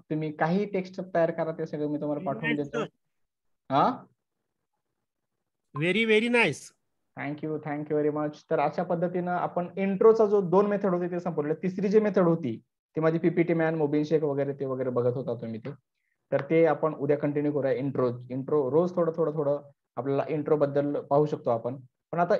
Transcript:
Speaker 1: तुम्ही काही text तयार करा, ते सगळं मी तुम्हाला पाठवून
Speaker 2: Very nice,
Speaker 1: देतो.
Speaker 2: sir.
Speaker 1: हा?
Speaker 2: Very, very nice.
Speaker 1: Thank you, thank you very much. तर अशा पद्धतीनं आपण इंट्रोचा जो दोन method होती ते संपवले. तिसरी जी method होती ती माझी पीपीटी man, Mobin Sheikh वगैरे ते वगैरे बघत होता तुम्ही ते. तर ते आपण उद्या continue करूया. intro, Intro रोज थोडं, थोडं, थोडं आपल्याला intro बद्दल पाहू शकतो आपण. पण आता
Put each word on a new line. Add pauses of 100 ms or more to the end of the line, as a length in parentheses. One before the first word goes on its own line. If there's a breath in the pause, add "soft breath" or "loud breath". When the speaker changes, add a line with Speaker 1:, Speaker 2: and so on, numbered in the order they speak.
Speaker 1:
तुम्ही
काही
text
तयार
करा,
ते
सगळं
मी
तुम्हाला
पाठवून
Speaker 2:
Very
nice,
Speaker 1:
देतो.
Speaker 2:
sir. (840)
Speaker 1:
हा? (1700)
Speaker 2:
Very,
very
nice. (460)
Speaker 1:
Thank
you,
thank
you
very
much. (120)
तर
अशा
पद्धतीनं
आपण (100)
इंट्रोचा
जो
दोन
method
होती
ते
संपवले.
तिसरी
जी
method
होती (340)
ती
माझी
पीपीटी
man,
Mobin
Sheikh
वगैरे
ते
वगैरे
बघत
होता
तुम्ही
ते. (600)
तर
ते
आपण
उद्या
continue
करूया.
intro, (180)
Intro
रोज
थोडं,
थोडं,
थोडं (360)
आपल्याला
intro
बद्दल
पाहू
शकतो
आपण. (340)
पण
आता